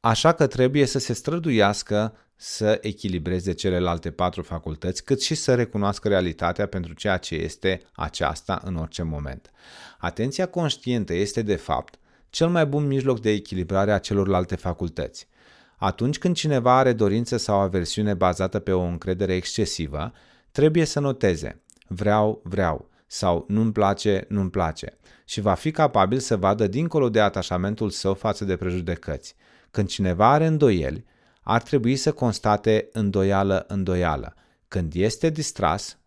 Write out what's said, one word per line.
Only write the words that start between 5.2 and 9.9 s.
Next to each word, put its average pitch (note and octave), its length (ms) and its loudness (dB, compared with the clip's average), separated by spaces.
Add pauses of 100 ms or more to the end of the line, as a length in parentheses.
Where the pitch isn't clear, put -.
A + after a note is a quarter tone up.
și - 120 -2
să C3+ 200 0
recunoască G#2 540 -2
realitatea F2+ 580 0
pentru E2+ 260 -8
ceea F#2+ 240 -2
ce - 180 -8
este E2 460 -4 (120)
aceasta - 720 -4
în F2+ 120 -6
orice D#2+ 260 -8
moment. D2 480 -8 (480)